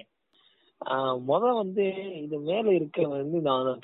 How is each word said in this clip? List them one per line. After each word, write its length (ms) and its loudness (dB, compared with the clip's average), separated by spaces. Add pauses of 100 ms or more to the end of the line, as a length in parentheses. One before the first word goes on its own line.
(880)
ஆ, 280 0
முத 380 2
வந்து 680 -2
இது 180 -6
மேல 340 2
இருக்க 340 2
வந்து 340 -2
நான் 420 2